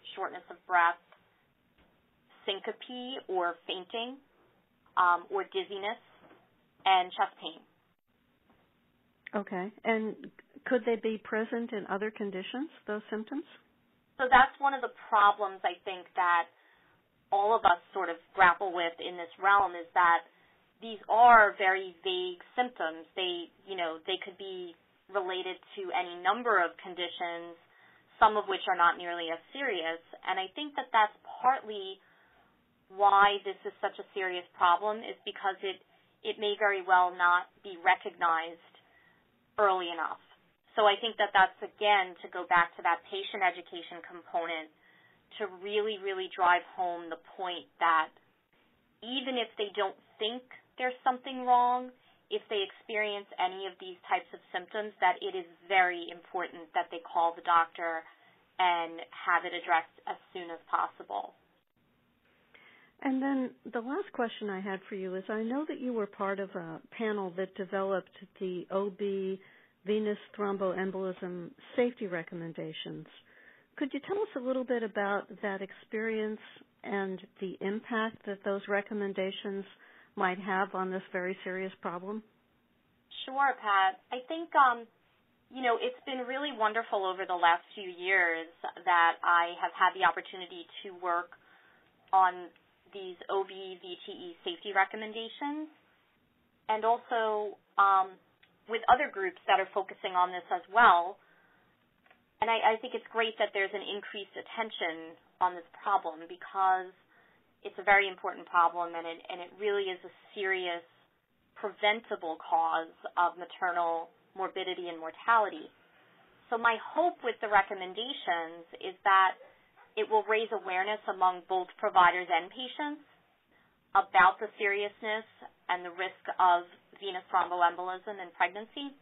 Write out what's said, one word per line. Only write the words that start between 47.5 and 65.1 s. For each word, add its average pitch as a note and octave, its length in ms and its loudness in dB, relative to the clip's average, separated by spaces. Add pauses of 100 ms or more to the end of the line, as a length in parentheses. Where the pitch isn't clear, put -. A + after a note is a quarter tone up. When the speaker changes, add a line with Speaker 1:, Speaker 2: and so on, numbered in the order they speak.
Speaker 1:
that D#3+ 320 4 (880)
even B3+ 400 -4
if A3+ 160 -2
they G#3 240 -6
don't G3 160 -2 (240)
think A#3 240 -6 (320)
there's B3+ 320 -4
something B3+ 400 -2
wrong, B3 480 4 (320)
if G#3 240 -4
they G3+ 160 -2
experience G#3 720 -6
any F#3+ 320 -4
of F#3 80 -20
these F#3 160 -14 (160)
types F3+ 240 0
of - 160 -20
symptoms, G#3 480 -8
that F#3 240 4
it F#3 160 -6
is E3+ 80 -8 (240)
very F3+ 400 2
important F3 640 -8
that F3 160 -2
they E3+ 160 -8
call E3+ 320 2
the E3+ 80 -10
doctor E3 560 2 (560)
and E3+ 400 2 (160)
have F3 320 0
it F3 80 -6
addressed E3+ 400 0 (160)
as - 80 -8 (160)
soon E3+ 160 -10
as E3 160 -12
possible. - 720 -4 (1700)
Speaker 2:
And C4 160 -2
then C4+ 280 -2 (200)
the A#3 140 -6
last D4+ 260 -8
question A3+ 400 -6
I F#3+ 80 -6
had F#3+ 300 -6
for G#3 80 -10
you F#3 180 -8